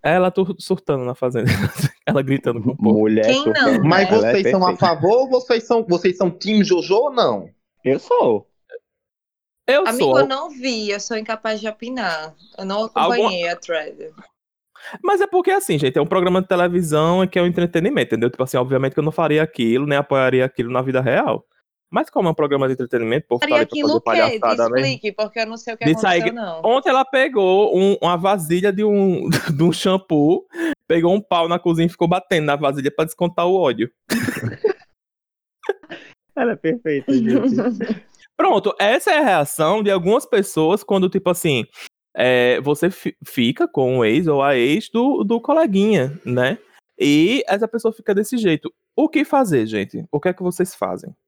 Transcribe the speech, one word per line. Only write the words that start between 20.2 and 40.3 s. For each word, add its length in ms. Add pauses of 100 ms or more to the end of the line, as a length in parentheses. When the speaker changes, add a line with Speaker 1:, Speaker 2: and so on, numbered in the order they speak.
Speaker 1:
aquilo 280
na 100
vida 180
real. 460 (420)
Mas 220
como 180
é 40
um 20
programa 340
de 60
entretenimento, 520
o 40
povo 120
tá 60
Speaker 3:
Faria 140
Speaker 1:
ali 60
pra 100
Speaker 3:
aquilo 120
Speaker 1:
fazer 340
Speaker 3:
o 80
quê? 80
Speaker 1:
palhaçada, 300
né? 120
Speaker 3:
Explique, 300
porque 280
eu 60
não 120
sei 180
o 20
que 80
Speaker 1:
Disso 220
aí 140
Speaker 3:
aconteceu, 120
Speaker 1:
que 80
Speaker 3:
não. 220
Speaker 1:
ontem 260
ela 160
pegou 720
um, 240
uma 160
vasilha 560
de 100
um, 460
<laughs> 260
de 80
um 80
shampoo, 760 (400)
pegou 260
um 80
pau 260
na 120
cozinha 260
e 40
ficou 180
batendo 380
na 100
vasilha 340
pra 160
descontar 400
o 80
ódio. 380 (180)
<laughs> 720 (1500)
Speaker 2:
Ela 180
é 20
perfeita, 580
gente. 880
Speaker 3:
<laughs> 40 (320)
Speaker 1:
Pronto, 420
essa 320
é 80
a 40
reação 600
de 80
algumas 340
pessoas 580